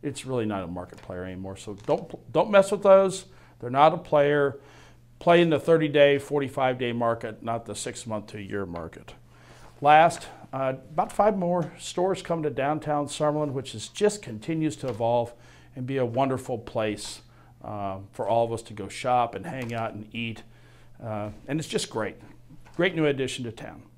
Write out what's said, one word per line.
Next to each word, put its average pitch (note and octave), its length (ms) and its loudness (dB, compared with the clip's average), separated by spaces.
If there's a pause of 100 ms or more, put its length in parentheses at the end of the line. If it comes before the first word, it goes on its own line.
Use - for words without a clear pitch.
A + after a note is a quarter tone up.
It's C#3 220 -8
really B2+ 200 -2
not G2+ 180 -2
a E2+ 40 -8
market F2+ 320 -10
player F2+ 240 -10
anymore. F#2+ 340 -10
So - 160 -12 (120)
don't, - 460 -4
don't G3 200 2
mess G3 200 6
with G#3 120 -2
those. F#3+ 420 6 (340)
They're A#2+ 100 -8
not D3 240 6
a F3 40 -4
player. C#3+ 640 2 (600)
Play E3+ 220 6
in E3+ 80 4
the D3 100 2
thirty-day, D3 600 6
forty-five-day C3 760 -2
market, A#2 500 -2
not A#2 220 -4
the G#2 100 -8
six-month A2+ 520 -8
to - 100 -14
a G#2 40 -10
year G2+ 240 -6
market. E2+ 480 -12 (680)
Last, D#3 460 6 (260)
uh, C3 200 -2 (180)
about F#3 200 -2
five G#3 260 2
more F3 420 0
stores F3+ 420 -2
come E3+ 220 -4
to D3+ 60 0
downtown D3 580 -2
Summerlin, D3+ 440 -2
which C3 220 -8
is, A2 140 -10
just G#3 340 0
continues D3+ 560 -4
to C3+ 100 -8
evolve A#2 460 0 (420)
and B2+ 120 -8
be C3+ 100 -4
a B2+ 80 2
wonderful B2+ 520 -2
place, G#2+ 640 -6 (420)
uh, G2+ 340 -8 (140)
for A2 160 -6
all A#2 180 4
of A2+ 60 -6
us A2 120 -6
to - 100 -16
go G2+ 140 -10
shop B2 480 0
and F#2+ 100 -10
hang C3 280 -8
out A2+ 200 -6
and G#2+ 180 -12
eat. A2+ 320 -8 (600)
Uh, G#2+ 260 -8 (180)
and D3 120 -4
it's D#3 80 -8
just - 220 -4
great. G#2+ 260 -6 (600)
Great F3+ 200 0
new D#3+ 100 2
addition C3 400 -2
to A2+ 60 -8
town. - 320 -14 (140)